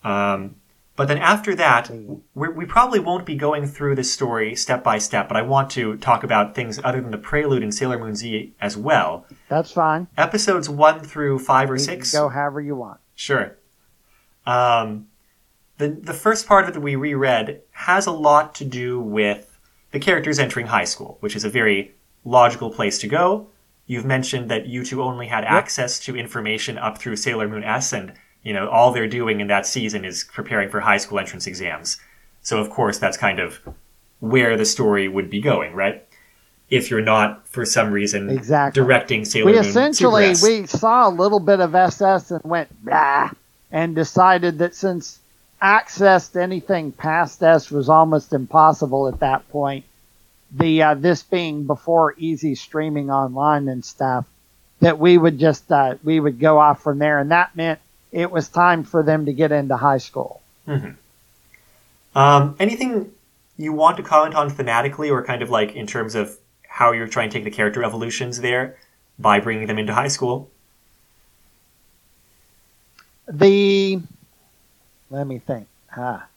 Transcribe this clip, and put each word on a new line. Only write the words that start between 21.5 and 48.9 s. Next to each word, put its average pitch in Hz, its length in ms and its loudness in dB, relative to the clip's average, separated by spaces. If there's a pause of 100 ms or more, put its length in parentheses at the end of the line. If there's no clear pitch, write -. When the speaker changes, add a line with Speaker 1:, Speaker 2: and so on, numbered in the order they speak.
Speaker 1:
logical 120 440 4
place 107 300 -4
to - 80 -8
go. 180 400 0 (400)
You've 120 180 -8
mentioned 127 460 -4
that 110 160 -6
you 123 180 -10
two 127 160 -8
only 123 260 -6
had 110 160 -4
Speaker 2:
Yep. 110 80 -2
Speaker 1:
access 123 500 -2
to 123 140 -12
information 110 640 -8
up 107 220 -8
through 113 160 -8
Sailor 110 320 -4
Moon 107 160 -8
S, 110 280 -4
and, 95 220 -10 (300)
you 110 100 -10
know, 98 160 -6
all 117 220 4
they're 117 160 -4
doing 110 320 -2
in 101 80 -6
that 101 180 0
season 107 400 -6
is 90 260 -10
preparing 104 380 -6
for 104 120 -6
high 107 160 2
school - 200 -6
entrance 95 300 -8
exams. 87 520 -10 (440)
So, 113 160 -2
of 104 100 -4
course, 104 300 -2
that's 95 180 -2
kind 98 220 -2
of 90 200 -8 (600)
where 113 360 2
the 107 100 0
story 104 420 0
would 95 240 -4
be 101 100 -4
going, 87 320 -2
right? 95 320 -4 (640)
If 123 220 0
you're 110 100 0
not, 107 460 0
for 120 180 -6
some 110 240 0
reason, 101 400 -2
Speaker 2:
Exactly. 139 540 0
Speaker 1:
directing 123 420 0
Sailor 208 220 2
Speaker 2:
We 208 60 8
Speaker 1:
Moon 226 100 6
to 202 60 -2
Speaker 2:
essentially, 233 560 4
Speaker 1:
S. 185 180 4
Speaker 2:
we 214 240 2
saw 233 400 4
a - 20 6
little 196 300 2
bit 190 220 4
of 165 120 0
S 185 260 2
S 190 300 2
and 170 140 -6
went, 160 420 -6
"Blah," 139 460 2 (400)
and 165 240 -2
decided 175 640 2
that 175 160 -2
since 180 420 -6 (440)
access 196 680 4
to 180 120 -4
anything 175 520 -2
past 160 500 -2
S 165 260 6
was 143 200 -2
almost 156 420 6
impossible 139 760 2